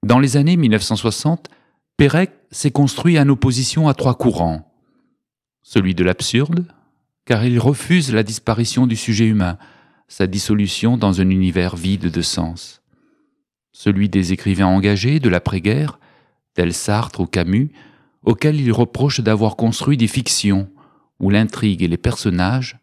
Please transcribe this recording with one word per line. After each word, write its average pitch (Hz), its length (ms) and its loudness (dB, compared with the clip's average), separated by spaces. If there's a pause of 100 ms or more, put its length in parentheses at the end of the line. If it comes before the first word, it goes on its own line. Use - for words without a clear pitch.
Dans 117 160 4
les 135 180 2
années 160 180 4
mille 143 160 4
neuf 107 120 2
cent 110 120 -2
soixante, 120 540 -2 (480)
Perec 151 360 2 (180)
s'est - 200 -2
construit 147 460 2
en 143 120 4
opposition 135 580 0
à 139 60 2
trois 123 240 0
courants. 85 520 -2 (920)
Celui 92 340 0
de 90 80 0
l'absurde, 147 640 -2 (560)
car 113 220 0
il 123 120 2
refuse 135 560 0
la 110 80 2
disparition 113 640 0
du 113 120 0
sujet 113 280 0
humain, 95 320 0 (520)
sa - 180 -2
dissolution 104 680 0
dans 98 240 2
un 92 80 2
univers 90 480 0
vide 90 340 -2
de 85 100 -4
sens. - 640 -8 (880)
Celui 101 380 0
des 92 240 0
écrivains 95 340 0
engagés 101 540 0
de 123 80 2
l'après-guerre, 98 680 -2 (540)
tels 87 200 -2
Sartre 104 480 -4
ou 87 60 -2
Camus, 95 440 -2 (520)
auxquels 151 360 0
il 123 140 0
reproche 123 480 -2
d'avoir 107 340 0
construit 117 400 0
des 113 140 0
fictions 98 600 -2 (520)
où 98 80 0
l'intrigue 104 520 0
et 90 60 0
les 85 100 -2
personnages 110 840 -2